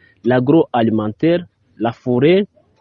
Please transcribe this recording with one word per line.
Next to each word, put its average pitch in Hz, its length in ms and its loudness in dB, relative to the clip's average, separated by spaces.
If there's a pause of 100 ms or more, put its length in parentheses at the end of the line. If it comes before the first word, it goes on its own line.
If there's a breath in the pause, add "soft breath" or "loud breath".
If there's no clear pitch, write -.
(260 soft breath)
l'agroalimentaire, 123 1200 0 (340)
la 113 140 -4
forêt 151 520 0 (360)